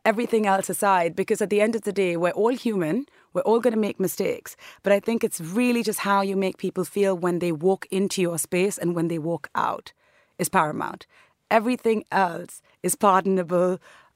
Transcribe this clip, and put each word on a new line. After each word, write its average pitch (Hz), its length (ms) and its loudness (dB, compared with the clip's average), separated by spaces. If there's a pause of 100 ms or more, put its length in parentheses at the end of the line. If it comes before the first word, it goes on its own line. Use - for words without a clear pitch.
everything 220 420 0
else 196 220 0
aside, 180 480 2
because 196 240 -2
at 202 80 0
the 208 140 2
end 226 120 2
of 220 60 -4
the 202 120 -6
day, 185 220 0
we're 170 180 0
all 233 220 0
human, 208 520 -2 (260)
we're 175 80 -2
all 220 180 2
gonna 226 160 2
make 214 240 -2
mistakes. - 560 -4 (280)
But 196 100 2
I 202 80 4
think 226 240 0
it's 202 160 -4
really 233 420 0
just 214 180 -4
how 196 200 2
you 196 160 -2
make 190 220 -2
people 185 260 -4
feel 196 320 0
when 175 220 -2
they 175 140 -2
walk 180 380 0
into 196 300 -2
your 170 180 0
space 185 380 0
and 170 180 -2
when 170 140 0
they 170 100 -4
walk 160 360 -6
out - 400 -4 (440)
is 165 120 -2
paramount. - 560 -2 (440)
Everything 226 600 2
else 175 480 -2 (220)
is 180 140 -2
pardonable 180 840 2 (380)